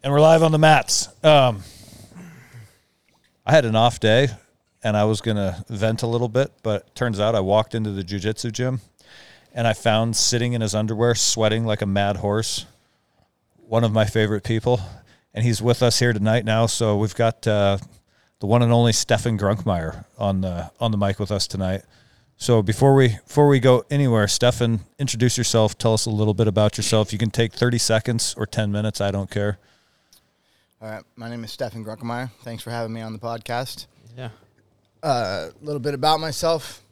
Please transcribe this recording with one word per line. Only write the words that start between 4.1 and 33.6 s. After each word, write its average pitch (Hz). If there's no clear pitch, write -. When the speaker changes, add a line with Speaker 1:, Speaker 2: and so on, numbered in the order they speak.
Speaker 1:
and 107
I 104
was 107
gonna 101
vent 110
a 120
little 117
bit, 127
but -
turns 113
out 107
I 104
walked 101
into 110
the 98
jujitsu 101
gym, 127
and 117
I 113
found 110
sitting 120
in 117
his 104
underwear, 110
sweating 110
like 107
a 104
mad 101
horse, 104
one 113
of 107
my 110
favorite 107
people, 113
and 110
he's 117
with 120
us 117
here 120
tonight 107
now. 110
So 107
we've 104
got, 113
uh, 101
the 104
one 120
and 117
only 117
Stefan 110
Grunkmeyer 95
on 98
the, 85
on 117
the 104
mic 98
with 104
us 98
tonight. 95
So 113
before 135
we, 135
before 147
we 139
go 127
anywhere, 120
Stefan, 120
introduce 123
yourself. 110
Tell 113
us 107
a 117
little 107
bit 104
about 104
yourself. 107
You 104
can 107
take 113
thirty 123
seconds 113
or 123
ten 107
minutes. 104
I 101
don't 98
care. 101
Speaker 2:
All 110
right. 107
My 117
name 120
is 107
Stefan 113
Grunkmeyer. 117
Thanks 117
for 113
having 117
me 113
on 110
the 110
podcast. 120